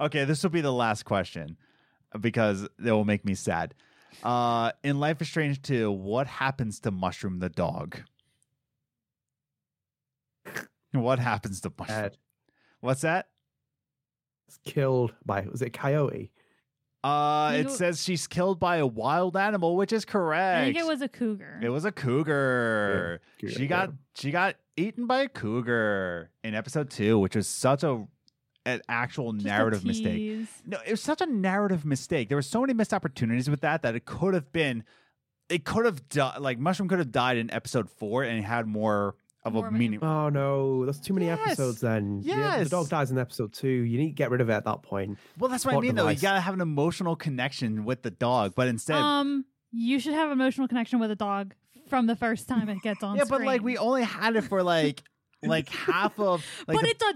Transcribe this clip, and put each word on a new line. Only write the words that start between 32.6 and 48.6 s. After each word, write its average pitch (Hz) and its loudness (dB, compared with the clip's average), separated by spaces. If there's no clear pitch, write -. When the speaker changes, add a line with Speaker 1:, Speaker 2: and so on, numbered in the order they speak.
Speaker 1:
many 269 2
missed 220 0
opportunities 127 0
with 143 0
that, 156 0
that 117 0
it 117 -6
could 185 0
have 160 -2
been, 135 0
it 170 0
could 226 2
have 165 0
di-, 139 0
like, 131 -2
Mushroom 180 0
could 185 2
have 139 0
died 127 4
in 117 0
episode 113 -2
four 113 -2
and 113 -2
had 113 -2
more 107 0
of 113 -4
Speaker 3:
More 113 0
Speaker 1:
a - -6
Speaker 3:
of 104 -6
an 110 2
Speaker 1:
meaning. 110 0
Speaker 2:
Oh 156 0
no, 139 0
that's 143 -4
too - -4
many 180 2
Speaker 1:
Yes. 165 0
Speaker 2:
episodes 131 0
then. 104 0
Yeah, 349 -2
the 427 0
Speaker 1:
Yes. 151 0
Speaker 2:
dog 170 0
dies 147 0
in 131 0
episode 123 -4
two. - -4
You 120 2
need 156 2
to 147 -10
get 131 0
rid 127 4
of 113 2
it 110 2
at 104 0
that 107 -2
point. 98 -6
Speaker 1:
Well, 247 2
that's 254 -4
what 262 0
I 254 4
Speaker 2:
Plot 240 2
Speaker 1:
mean, 247 0
though. 208 4
You 156 4
Speaker 2:
device. 135 -4
Speaker 1:
gotta 196 4
have 190 -2
an 190 -2
emotional 165 0
connection 123 -2
with 123 -2
the 113 -4
dog, 113 2
but 127 2